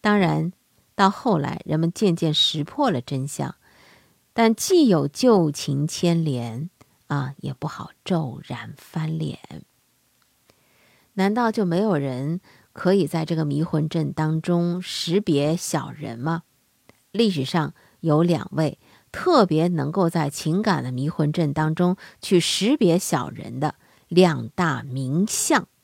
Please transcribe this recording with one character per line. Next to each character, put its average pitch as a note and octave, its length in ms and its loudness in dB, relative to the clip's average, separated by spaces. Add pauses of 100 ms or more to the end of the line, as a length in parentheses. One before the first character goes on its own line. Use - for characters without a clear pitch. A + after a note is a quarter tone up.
当 G#3 160 2
然， D#3+ 340 2 (440)
到 G3 160 4
后 G3 260 0
来 C#3 280 -4
人 D#3 140 0
们 E3 120 2
渐 F3+ 240 2
渐 D#3+ 180 0
识 - 300 0
破 C4+ 260 0
了 C3+ 100 0
真 C3+ 280 -6
相， - 280 -8 (800)
但 A3+ 220 4
既 E4+ 320 4
有 D3+ 200 4
旧 F#3 440 4
情 D3 360 -2
牵 E3 380 0
连， B2 460 -4 (360)
啊， C#3 300 -4
也 C#3 160 -8
不 D3+ 140 -8
好 - 240 -12 (120)
骤 C#3+ 400 -2
然 - 320 -10
翻 D#3+ 440 -6
脸。 D3+ 200 -6 (1800)
难 G3 160 2
道 A#3 180 2
就 G#3+ 120 0
没 F3 160 2
有 G#3 160 2
人 C#3 460 -2 (320)
可 F3+ 200 2
以 F3 140 4
在 D#3+ 160 -2
这 D#3+ 140 -2
个 D#3+ 80 0
迷 D3 180 0
魂 D#3 240 0
阵 D#3 240 -2
当 D#3+ 300 0
中 F3 400 0
识 F3+ 400 -2
别 D3+ 340 2
小 C#3 360 -6
人 A#2+ 280 -12
吗？ E3 240 -4 (680)
历 A3 180 2
史 C#3+ 160 -2
上 D3+ 280 -2 (280)
有 D#3+ 200 4
两 F3 300 0
位 D#3 260 -2 (360)
特 D4+ 320 4
别 D#3+ 240 2
能 D#3 240 -2
够 F3+ 160 2
在 D3+ 200 -2
情 E3+ 320 -2
感 F3 220 0
的 B2+ 80 -6
迷 C3 180 -4
魂 D3+ 220 -2
阵 D3+ 220 -2
当 D#3 200 0
中 F3+ 220 2 (260)
去 F3 200 2
识 A#3 340 0
别 F3+ 240 4
小 B2+ 300 -4
人 A2 320 -10
的 D3 140 -2 (340)
两 E3 400 4
大 D#3 340 -2
名 C3+ 420 -2
相 - 440 -2 (140)